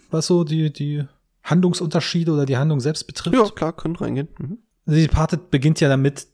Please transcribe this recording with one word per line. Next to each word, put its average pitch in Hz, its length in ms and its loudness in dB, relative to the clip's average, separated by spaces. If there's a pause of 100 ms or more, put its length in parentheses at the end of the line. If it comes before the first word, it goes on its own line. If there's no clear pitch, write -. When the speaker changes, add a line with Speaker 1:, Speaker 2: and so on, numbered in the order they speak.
(100)
Speaker 1:
was 160 160 -2
so 175 180 2
die, 156 260 -2
die 147 340 -4 (380)
Handlungsunterschiede 170 880 0
oder 147 120 2
die 135 140 0
Handlung 147 220 2
selbst 151 260 -4
betrifft? - 280 -4
Speaker 2:
Ja, 226 140 6
klar, 160 260 -4
können 170 220 -6
reingehen. 131 320 -4 (100)
Mhm. 160 200 -8 (280)
Speaker 1:
Departed 156 640 2
beginnt 143 300 2
ja 151 80 4
damit, 139 460 0